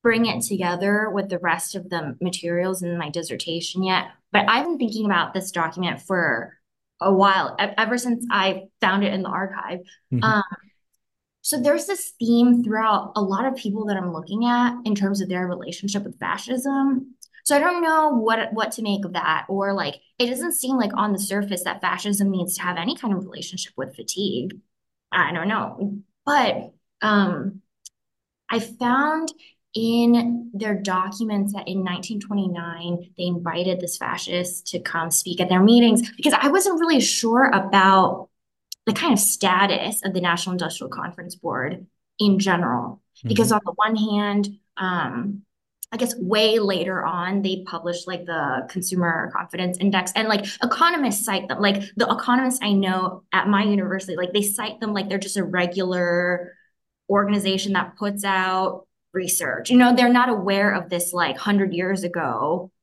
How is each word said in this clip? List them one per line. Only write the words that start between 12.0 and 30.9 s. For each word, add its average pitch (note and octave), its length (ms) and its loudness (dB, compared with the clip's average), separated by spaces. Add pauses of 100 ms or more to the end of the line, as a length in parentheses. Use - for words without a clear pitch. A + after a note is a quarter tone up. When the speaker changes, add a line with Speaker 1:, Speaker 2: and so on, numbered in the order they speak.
Speaker 1:
theme A#3+ 440 6
throughout G#3+ 540 0
a G#3 60 0
lot G3 220 0
of C4 120 -2
people G#3+ 300 -4
that G#3 100 -2
I'm F3 160 -4
looking G3 340 -4
at A#3+ 380 2
in G#3+ 100 0
terms G3 260 0
of F3+ 80 -4
their F3+ 180 -2
relationship G3 580 -6
with - 140 -12
fascism. B3+ 960 -2 (300)
So C#4+ 120 2
I C#4+ 40 6
don't F4 220 0
know D#4 280 4
what, A3 420 0
what A3 200 -2
to A3+ 100 -8
make G3+ 220 -2
of F3+ 100 -8
that, D#3+ 340 0
or, G3 240 -2
like, D#3+ 240 -4 (220)
it A#3+ 80 2
doesn't D#4 260 -4
seem C4 240 -2
like G#3 180 0
on G#3 180 0
the F#3 60 0
surface G3+ 460 -4
that - 160 -4
fascism G3 500 0
needs F3+ 260 -2
to - 60 -8
have F3+ 140 -4
any G3+ 200 -4
kind G#3+ 180 -4
of F#3+ 100 -4
relationship - 520 -12
with - 200 -10
fatigue. F3+ 600 -6 (520)
I D#3+ 220 0
don't F3 160 -4
know. G3+ 500 -4 (260)
But, C4+ 480 0 (300)
um, G3 600 0 (880)
I A#3 100 0
found C#4 720 0 (420)
in A#3 800 2
their G#3 200 -2
documents G3 800 -2